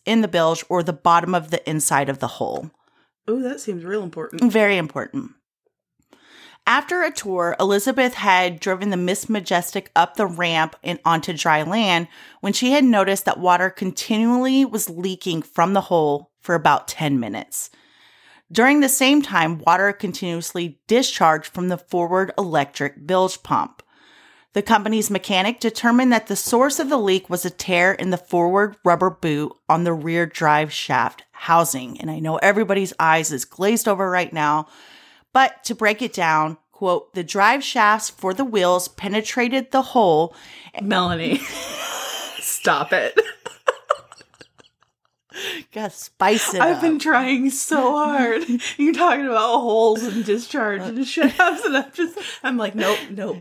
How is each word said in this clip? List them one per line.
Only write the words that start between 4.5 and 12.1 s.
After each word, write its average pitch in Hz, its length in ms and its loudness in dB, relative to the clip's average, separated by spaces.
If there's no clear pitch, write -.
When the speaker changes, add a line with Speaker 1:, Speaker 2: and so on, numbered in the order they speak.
Speaker 1:
Very 202 260 2
important. - 540 -8
After 294 380 0
a 320 80 0
tour, 180 480 -2
Elizabeth 247 560 0
had 180 460 2
driven 190 300 -2
the 190 80 -2
Miss 180 300 -2
Majestic 190 680 -4
up 170 200 2
the 214 100 0
ramp 165 580 -2
and 175 200 -6
onto 160 280 0
dry 156 300 0
land 175 460 0